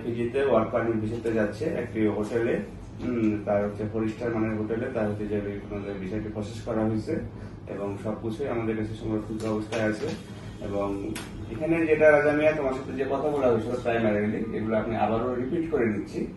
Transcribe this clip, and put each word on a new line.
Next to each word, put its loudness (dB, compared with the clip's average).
ফিজিতে 0
ওয়ার্ক 4
পারমিট 2
ভিসাতে -2
যাচ্ছে 0
একটি 0
হোটেলে। 2
হুম, 2
তার 4
হচ্ছে -2
ফোর 0
স্টার -2
মানের 0
হোটেলে, -2
তার 0
হচ্ছে -4
যে -2
কোনো -6
যে -6
বিষয়টি -4
প্রসেস -6
করা 0
হয়েছে 0
এবং -6
সবকিছুই -4
আমাদের -2
কাছে -4
সংরক্ষিত -4
অবস্থায় 0
আছে। -4
এবং -2
এখানে 2
যেটা 8
রাজা 8
মিয়া 6
তোমার 0
সাথে -6
যে -2
কথা 0
বলা 2
হয়েছিল 4
primarily, 0
এগুলো 0
আপনি -2
আবারও 2
রিপিট -2
করে 2
নিচ্ছি, -2